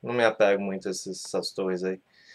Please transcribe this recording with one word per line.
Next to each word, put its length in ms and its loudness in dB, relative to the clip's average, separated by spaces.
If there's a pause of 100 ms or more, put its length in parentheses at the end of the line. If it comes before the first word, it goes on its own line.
Não 140 -6
me 100 4
apego 380 4
muito 240 -6
a 60 -4
esses, 320 -8
essas 260 -4
torres 320 -2
aí. 180 -2 (340)